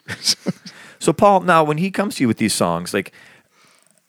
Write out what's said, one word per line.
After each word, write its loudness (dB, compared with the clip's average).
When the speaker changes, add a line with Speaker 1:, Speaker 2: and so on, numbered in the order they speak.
Speaker 1:
<laughs> -8
Speaker 2:
So 0
Paul, 4
now 4
when -2
he -2
comes -4
to -2
you 2
with 0
these 0
songs, -2
like, -4